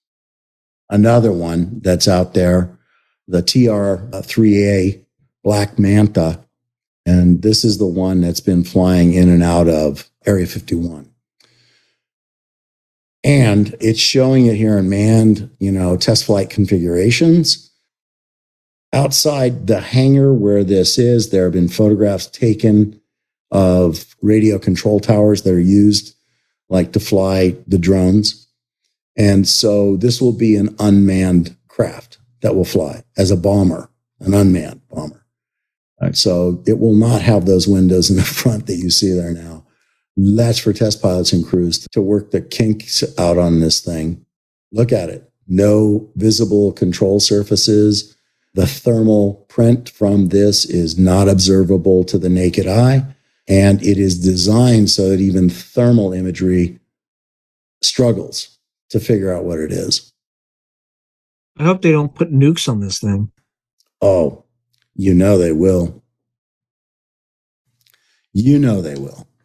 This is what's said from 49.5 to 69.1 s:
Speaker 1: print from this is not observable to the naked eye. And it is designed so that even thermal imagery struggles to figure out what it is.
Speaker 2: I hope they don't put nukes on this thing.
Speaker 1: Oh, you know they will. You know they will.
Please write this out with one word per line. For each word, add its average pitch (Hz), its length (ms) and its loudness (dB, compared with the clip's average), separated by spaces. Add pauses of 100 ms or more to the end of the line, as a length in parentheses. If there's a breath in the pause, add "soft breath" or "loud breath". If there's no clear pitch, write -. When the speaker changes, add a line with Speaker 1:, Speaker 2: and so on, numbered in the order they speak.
Speaker 1:
print 120 400 0
from 101 400 0
this 101 340 2
is 85 340 -4
not 92 300 2
observable 92 760 2
to 98 120 -4
the 90 140 -2
naked 90 360 0
eye. 127 380 2 (420 soft breath)
And 104 360 2
it 101 160 0
is 92 200 0
designed 104 720 2
so 95 220 0
that 95 100 0
even 92 300 0
thermal 117 640 -2
imagery 90 680 -4 (1000)
struggles - 760 -4 (320)
to 113 100 -4
figure 98 320 -2
out 87 140 -6
what 87 140 -6
it 78 120 -8
is. - 440 -8 (1400)
Speaker 2:
I 143 60 -4
hope 185 180 0
they 165 100 2
don't 147 220 -2
put - 180 -4
nukes 143 380 0
on 107 100 -4
this 98 200 -8
thing. 101 300 -4 (720)
Speaker 1:
Oh, 90 440 0 (500)
you 92 180 0
know 95 240 4
they 85 160 2
will. 87 500 -2 (2250)
You 131 260 2
know 113 220 0
they 76 140 -10
will. - 340 -16 (160)